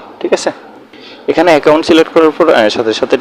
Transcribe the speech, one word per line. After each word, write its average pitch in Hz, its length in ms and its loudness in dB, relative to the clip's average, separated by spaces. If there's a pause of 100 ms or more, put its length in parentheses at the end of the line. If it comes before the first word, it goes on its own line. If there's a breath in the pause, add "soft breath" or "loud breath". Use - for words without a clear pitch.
(200)
ঠিক - 140 -4
আছে? 175 180 -6 (760 loud breath)
এখানে 165 240 0
অ্যাকাউন্ট 156 340 2
সিলেক্ট 160 280 2
করার 160 180 2
পর, 156 180 0
আহ, 120 200 2
সাথে 110 240 -4
সাথে 131 280 -2